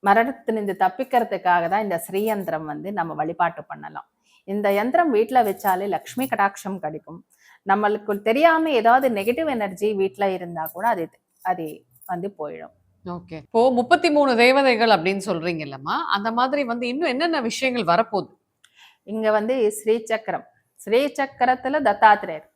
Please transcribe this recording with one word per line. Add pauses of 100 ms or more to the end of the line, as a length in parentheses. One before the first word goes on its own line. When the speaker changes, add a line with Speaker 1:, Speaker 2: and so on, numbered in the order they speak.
Speaker 1:
மரணத்திலிருந்து
தப்பிக்கிறதுக்காக
தான்
இந்த
ஸ்ரீ
யந்திரம்
வந்து
நம்ம
வழிபாட்டு
பண்ணலாம். (460)
இந்த (100)
யந்திரம்
வீட்ல
வச்சாலே
லக்ஷ்மி
கடாட்சம்
கிடைக்கும். (520)
நம்மளுக்கு (160)
தெரியாம
ஏதாவது (100)
நெகட்டிவ்
எனர்ஜி (120)
வீட்ல (100)
இருந்தா (100)
கூட
அது, (460)
அது (440)
வந்து (100)
போயிடும். (320)
Speaker 2:
ஓகே.
இப்போ (180)
முப்பத்தி
மூணு
தேவதைகள்
அப்படின்னு
சொல்றீங்க
இல்லம்மா, (220)
அந்த (100)
மாதிரி
வந்து
இன்னும்
என்னென்ன
விஷயங்கள்
வரப்போகுது? (840)
Speaker 1:
இங்க
வந்து (240)
ஸ்ரீ (140)
சக்கரம், (380)
ஸ்ரீ (200)
சக்கரத்துல
தத்தாத்திரேயர்